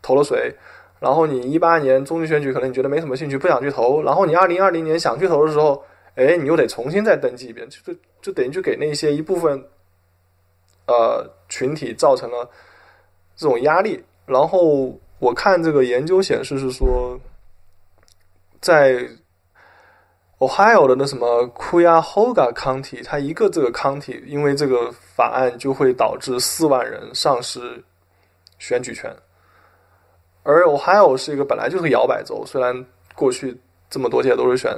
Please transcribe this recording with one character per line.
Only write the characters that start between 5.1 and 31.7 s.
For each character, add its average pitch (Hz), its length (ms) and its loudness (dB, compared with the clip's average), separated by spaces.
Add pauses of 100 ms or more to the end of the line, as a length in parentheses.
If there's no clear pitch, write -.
去 175 100 -2
投 156 180 4
的 156 60 0
时 147 60 0
候， 147 240 2 (340)
哎， 139 200 4
你 151 120 -2
又 160 100 2
得 127 100 2
重 120 240 -8
新 208 140 -2
再 202 100 4
登 143 200 -4
记 127 120 -18
一 117 60 -16
遍， 113 160 -14
就， - 240 -16
就， - 60 -16 (220)
就 196 120 -10
等 185 120 -2
于 - 40 -6
就 180 120 -8
给 139 140 -2
那 147 180 -4
些 147 200 -2
一 147 80 -4
部 180 160 -4
分， 147 260 -2 (1200)
呃， 117 420 0 (180)
群 139 280 -6
体 123 180 -10
造 135 220 4
成 120 140 -10
了 120 200 -10 (880)
这 156 100 -2
种 120 140 2
压 156 200 4
力。 214 220 -4 (220)
然 143 220 2
后 156 520 2 (200)
我 123 140 2
看 190 280 2
这 160 100 0
个 139 140 4
研 123 200 -2
究 185 160 2
显 127 220 -2
示 139 140 -8
是 135 140 -4
说， 123 480 -2 (1400)
在 135 480 2 (1300)
Ohio 190 480 4
的 127 80 6
那 139 100 0
什 135 120 -8
么 120 260 0 (120)
Cuyahoga 170 1000 2
County， 131 500 -8
它 151 160 -8
一 143 140 -6
个 208 160 0
这 170 100 -2
个 135 120 0
county， 139 540 -6
因 143 180 -6
为 143 100 2
这 143 140 -2
个 120 240 0 (240)
法 117 160 0
案 123 260 0
就 135 160 -4
会 131 180 2
导 113 260 0
致 123 220 -6
四 - 280 -2
万 127 220 2
人 110 240 -14
丧 127 280 0
失 120 420 -12 (760)
选 123 220 -4
举 113 120 -12
权。 - 180 -12 (1300)
而 160 220 4
Ohio 160 520 4
是 147 160 -8
一 - 20 -6
个 139 80 -2
本 127 140 -2
来 110 100 -4
就 170 100 -4